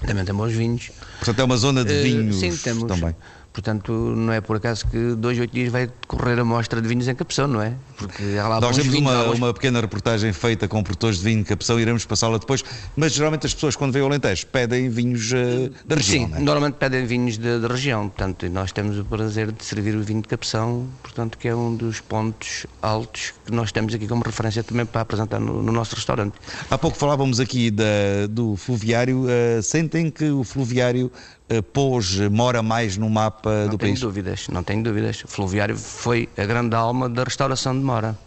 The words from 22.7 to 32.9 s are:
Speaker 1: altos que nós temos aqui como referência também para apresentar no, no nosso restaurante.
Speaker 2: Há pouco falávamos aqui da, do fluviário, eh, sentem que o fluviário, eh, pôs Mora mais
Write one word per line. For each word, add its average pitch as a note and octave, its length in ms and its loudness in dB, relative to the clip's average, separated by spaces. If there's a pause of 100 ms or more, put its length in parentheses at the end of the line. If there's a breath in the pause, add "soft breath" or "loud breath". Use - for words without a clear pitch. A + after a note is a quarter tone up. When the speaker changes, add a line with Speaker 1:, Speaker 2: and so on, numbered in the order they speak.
Speaker 1:
altos A2 540 -4 (100)
que F#2 60 -10
nós A2+ 200 0
temos A2 220 -2
aqui G#2+ 140 -4
como A#2 160 0
referência A2 400 -2
também A#2+ 240 -2
para A2+ 140 -2
apresentar A2 380 -2
no, A2 220 -2
no A2 100 0
nosso A2+ 240 -2
restaurante. A2+ 380 -2 (380 loud breath)
Speaker 2:
Há C3+ 80 4
pouco D#3 180 0
falávamos C3+ 420 2
aqui B2 300 2
da, G#2+ 140 2 (480)
do A2 260 0
fluviário, B2 720 0
eh, A#2+ 320 2
sentem D#3+ 480 0
que D#3 220 -2
o C#3 120 0
fluviário, B2 680 0 (380 loud breath)
eh, A#2 120 2
pôs B2 560 0 (140)
Mora A#2+ 320 2
mais A2 340 0